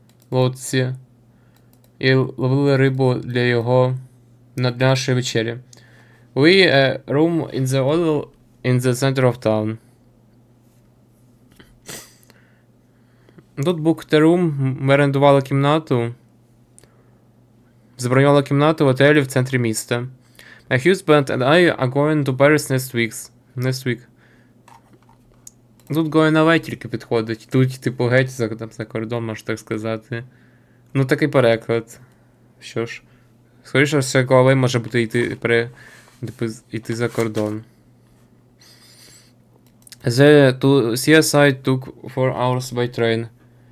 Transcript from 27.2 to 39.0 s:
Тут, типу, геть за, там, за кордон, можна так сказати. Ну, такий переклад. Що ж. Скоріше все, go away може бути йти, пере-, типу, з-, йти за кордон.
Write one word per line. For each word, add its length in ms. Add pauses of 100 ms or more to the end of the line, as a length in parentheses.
Тут, 300
типу, 240
геть 260
за, 180
там, 240
за 120
кордон, 400
можна 220
так 120
сказати. 640 (720)
Ну, 100
такий 240
переклад. 720 (600)
Що 260
ж. 160 (640)
Скоріше 340
все, 260
go 200
away 100
може 240
бути 240
йти, 380
пере-, 300 (500)
типу, 280
з-, 220
йти 260
за 120
кордон. 560 (2500)